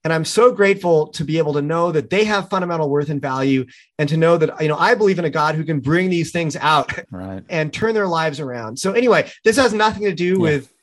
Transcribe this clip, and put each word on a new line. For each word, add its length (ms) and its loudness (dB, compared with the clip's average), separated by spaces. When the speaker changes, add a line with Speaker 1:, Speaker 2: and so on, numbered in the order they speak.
Speaker 1:
And 80 -2
I'm 140 0
so 260 4
grateful 560 2
to 160 -8
be 140 -2
able 160 0
to 80 0
know 320 0
that 160 -2
they 160 2
have 240 -2
fundamental 400 -2
worth 200 0
and 120 -4
value, 440 0
and 120 -2
to 80 0
know 200 4
that, 240 -2
you 60 0
know, 100 0
I 180 4
believe 220 2
in 60 -2
a 60 -2
God 260 0
who 80 -2
can 160 -2
bring 300 0
these 220 -2
things 260 -4
out 360 0
Speaker 2:
Right. 400 -12
Speaker 1:
and 220 -4
turn 220 -2
their 140 0
lives 340 -2
around. 360 -10
So 140 -4
anyway, 400 2
this 100 4
has 180 4
nothing 300 0
to 100 0
do 180 -2
Speaker 2:
Yeah. 80 2
Speaker 1:
with, 440 0